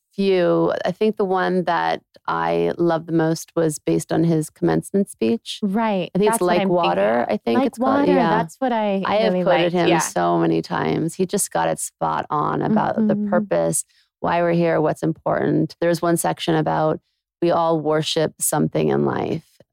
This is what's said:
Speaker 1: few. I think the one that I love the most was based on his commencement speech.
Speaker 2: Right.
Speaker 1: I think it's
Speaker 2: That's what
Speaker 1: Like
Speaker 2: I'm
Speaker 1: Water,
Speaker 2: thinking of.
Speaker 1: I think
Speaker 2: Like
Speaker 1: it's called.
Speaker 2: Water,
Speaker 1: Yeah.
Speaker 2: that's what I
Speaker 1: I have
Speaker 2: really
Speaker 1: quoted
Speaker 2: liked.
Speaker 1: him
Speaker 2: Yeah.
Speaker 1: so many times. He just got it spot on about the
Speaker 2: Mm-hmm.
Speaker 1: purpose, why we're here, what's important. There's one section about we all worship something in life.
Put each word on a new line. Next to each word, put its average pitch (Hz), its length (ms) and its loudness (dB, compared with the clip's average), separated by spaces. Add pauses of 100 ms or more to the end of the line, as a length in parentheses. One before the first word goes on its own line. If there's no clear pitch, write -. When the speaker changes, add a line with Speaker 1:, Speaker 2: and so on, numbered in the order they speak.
(140)
Speaker 1:
few. 175 580 2 (100)
I 185 100 -2
think 214 260 0
the 208 80 0
one 185 380 0
that 165 360 -2 (260)
I 170 520 0
love 165 260 0
the 165 80 -10
most 160 420 -2
was 160 240 0
based 165 340 -2
on 165 120 2
his 160 240 2
commencement 170 600 -2
speech. - 520 -4
Speaker 2:
Right. 202 520 0
Speaker 1:
I 185 40 0
think 208 100 4
it's 226 60 2
Speaker 2:
That's 226 60 -2
what 180 60 0
Speaker 1:
Like 175 160 2
Speaker 2:
I'm 190 80 0
Speaker 1:
Water, 175 320 2
Speaker 2:
thinking 233 200 2
of. - 60 -4
Speaker 1:
I - 80 -2
think 233 220 -2
Speaker 2:
Like 269 80 2
Speaker 1:
it's - 120 -6
called. 269 220 0
Speaker 2:
Water, 285 120 2
Speaker 1:
Yeah. 226 180 2
Speaker 2:
that's 214 300 -2
what 262 120 0
I 208 320 0
Speaker 1:
I 196 120 -2
have 214 180 2
Speaker 2:
really 180 100 0
Speaker 1:
quoted 170 200 2
Speaker 2:
liked. 170 100 0
Speaker 1:
him 170 140 2
Speaker 2:
Yeah. 170 100 4
Speaker 1:
so 170 400 0
many 165 240 2
times. 160 540 -2
He 190 100 -2
just - 240 -4
got 165 180 -2
it 160 100 -2
spot 156 520 -4
on 151 320 -2
about 208 340 0
the 214 180 2
Speaker 2:
Mm-hmm. 208 140 -4
Speaker 1:
purpose, 190 560 0 (360)
why 170 200 0
we're 170 120 2
here, 165 280 2
what's 156 220 -2
important. 156 800 -2
There's 170 180 2
one 170 160 0
section 165 380 -2
about 156 440 0 (440)
we 170 80 2
all 165 280 2
worship 156 640 0
something 156 480 0
in 143 160 0
life. - 540 -6 (140)